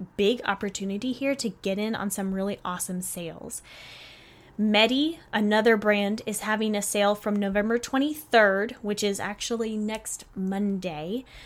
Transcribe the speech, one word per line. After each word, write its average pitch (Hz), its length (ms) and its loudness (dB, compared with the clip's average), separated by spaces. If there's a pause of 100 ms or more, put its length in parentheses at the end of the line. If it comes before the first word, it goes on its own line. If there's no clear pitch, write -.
(160)
big 214 300 2
opportunity 196 640 -4
here 269 220 -2
to 269 160 -4
get 190 300 -4
in 220 160 -2
on 202 160 -4
some 196 240 -4
really 196 280 -2
awesome 180 380 -6
sales. - 600 -10 (920)
Medi, 226 640 4 (140)
another 214 420 4
brand, 208 520 2
is 208 140 -6
having 214 340 0
a 202 80 0
sale 208 320 2
from 208 200 -2
November 208 440 2
twenty-third, 240 1040 2
which 208 200 -2
is 202 160 -2
actually 220 560 -4
next 214 500 -6 (100)
Monday, 190 920 -4 (200)